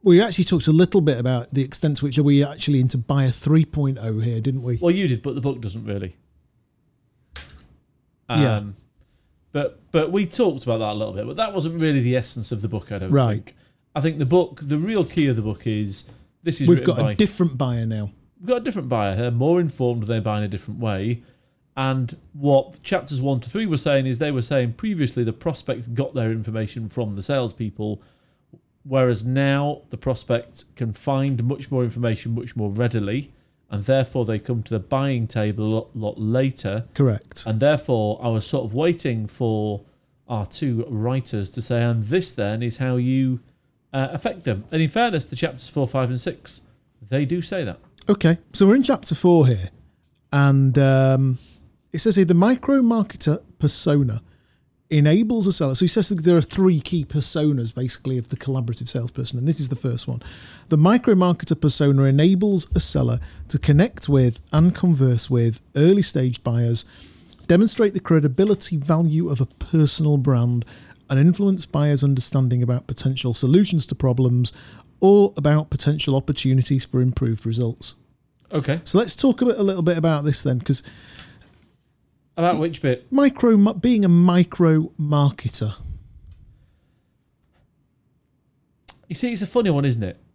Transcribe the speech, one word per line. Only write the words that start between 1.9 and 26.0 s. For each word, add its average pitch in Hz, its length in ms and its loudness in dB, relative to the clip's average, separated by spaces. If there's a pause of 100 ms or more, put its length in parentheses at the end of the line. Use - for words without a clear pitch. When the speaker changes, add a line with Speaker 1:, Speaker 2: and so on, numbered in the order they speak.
Speaker 1:
to 143 80 -4
which 127 100 -4
are 151 60 2
we 143 200 4
actually 143 380 0
into 127 160 0
buyer 135 340 0
three 151 360 2
point 135 340 -4
oh 110 200 -4
here, 113 200 -2
didn't 131 220 -4
we? 120 160 -4
Speaker 2:
Well, 170 120 2
you 190 160 0
did, 123 140 -2
but 139 140 -8
the 139 80 -6
book 127 180 -4
doesn't 110 240 -10
really. 98 320 -8 (2000)
Speaker 1:
Yeah. 123 300 0
Speaker 2:
Um, 101 180 -10 (760)
but, 143 280 -6 (100)
but 170 220 0
we 196 140 0
talked 160 360 -2
about 113 160 -2
that 107 140 -4
a - 20 -6
little 104 180 -6
bit, 95 140 -8
but 127 100 -10
that 220 160 -4
wasn't 165 280 -4
really 151 200 2
the 123 160 0
essence 117 360 -6
of 104 100 -6
the 107 60 -4
book, 104 240 -8
I 101 60 -8
don't 95 120 -6
Speaker 1:
Right. 127 220 4 (120)
Speaker 2:
think. - 120 -20 (400)
I 147 40 -4
think 151 180 -2
the 151 80 -2
book, 160 360 2
the 147 160 -2
real 196 260 0
key 151 220 0
of 127 80 0
the 110 80 -2
book 107 240 -6
is, 107 380 -4 (400)
this 165 160 -4
is 143 80 4
Speaker 1:
We've 170 100 6
Speaker 2:
written 131 160 0
Speaker 1:
got 117 60 -4
a - 20 0
Speaker 2:
by 107 120 -2
Speaker 1:
different 170 440 0
buyer 120 280 -2
now. 107 260 -6 (280)
Speaker 2:
We've 180 80 -14
got 247 100 0
a 226 60 -8
different 190 240 -6
buyer. 101 280 -2
They're 120 160 -2
more 151 280 2
informed, 123 440 -2
they're 113 160 -2
buying 104 240 -2
a 101 40 -6
different 104 300 -10
way. 110 440 -4 (540)
And 131 400 -4 (160)
what 139 520 0
chapters 143 360 -4
one 135 200 -2
to - 100 -16
three 220 160 -4
were 160 100 -2
saying 135 300 0
is 123 120 -4
they 147 120 -2
were 127 120 -2
saying 123 320 -2
previously 151 500 -2
the 113 80 -2
prospect 120 640 -8
got 131 200 -4